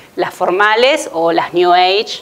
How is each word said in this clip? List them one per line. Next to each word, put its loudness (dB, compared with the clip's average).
las -6
formales 0
o 0
las -2
New 4
Age. 0